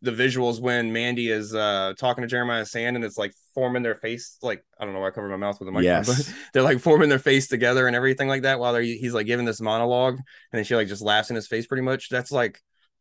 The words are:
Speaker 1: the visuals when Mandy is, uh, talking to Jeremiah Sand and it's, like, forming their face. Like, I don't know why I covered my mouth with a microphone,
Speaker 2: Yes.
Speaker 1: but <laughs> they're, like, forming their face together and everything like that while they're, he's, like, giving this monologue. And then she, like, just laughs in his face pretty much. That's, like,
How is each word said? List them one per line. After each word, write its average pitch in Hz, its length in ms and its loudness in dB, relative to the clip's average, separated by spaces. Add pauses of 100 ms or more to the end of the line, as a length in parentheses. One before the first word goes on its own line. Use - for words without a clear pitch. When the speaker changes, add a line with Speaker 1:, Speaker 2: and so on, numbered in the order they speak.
Speaker 1:
the 123 80 -2
visuals 120 500 0
when 120 320 0
Mandy 120 380 -2
is, 107 240 -4
uh, 101 420 0
talking 123 260 -2
to 117 60 -6
Jeremiah 120 380 -2
Sand 120 300 -4
and 117 80 -4
it's, 104 140 -8
like, 101 160 -4 (200)
forming 123 300 0
their 113 100 0
face. 117 480 -10
Like, 113 220 -6 (160)
I 104 40 -8
don't 98 100 -8
know 95 60 -6
why 95 80 -2
I - 40 -6
covered 101 180 -8
my 95 60 -6
mouth 101 240 -4
with 95 80 -12
a 92 40 -8
microphone, 90 440 2
Speaker 2:
Yes. 143 100 -2
Speaker 1:
but - 160 -14
<laughs> - 120 -20
they're, 131 100 6
like, 135 160 4
forming 151 300 6
their 135 100 4
face 135 260 4
together 123 400 2
and 123 80 2
everything 131 320 2
like 135 160 0
that 135 160 2
while 120 140 0
they're, 117 100 2
he's, 117 320 -4
like, 107 120 0
giving 120 200 0
this 110 140 -4
monologue. 120 540 2
And - 440 -10
then 104 60 -2
she, 123 100 -2
like, 107 140 2
just 101 140 -8
laughs 104 280 2
in 120 60 -4
his 110 100 -8
face 113 220 -4
pretty 131 160 -4
much. 131 240 -4
That's, 123 240 -4
like, 120 280 0 (400)